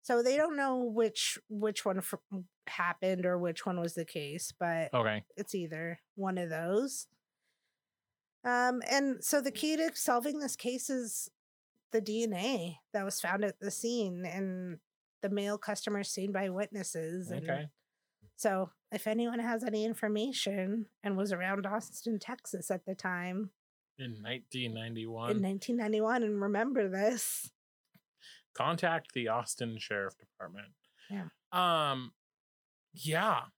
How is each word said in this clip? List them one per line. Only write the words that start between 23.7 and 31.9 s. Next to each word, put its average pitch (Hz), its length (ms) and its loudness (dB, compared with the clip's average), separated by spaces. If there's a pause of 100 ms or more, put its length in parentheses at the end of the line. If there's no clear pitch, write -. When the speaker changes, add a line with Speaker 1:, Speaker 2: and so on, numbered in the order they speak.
Speaker 2:
In 117 240 -8
nineteen 120 540 -4
ninety-one. 113 560 -4
Speaker 1:
in 214 100 2
nineteen 196 360 0
ninety-one, 220 440 2
and 214 180 2
remember 208 480 2
this. 202 640 0 (1000)
Speaker 2:
Contact 165 600 2
the 120 140 0
Austin 113 520 0
Sheriff 98 380 -2
Department. 98 560 -16 (360)
Speaker 1:
Yeah. 190 200 -6 (220)
Speaker 2:
Um, 156 640 2 (800)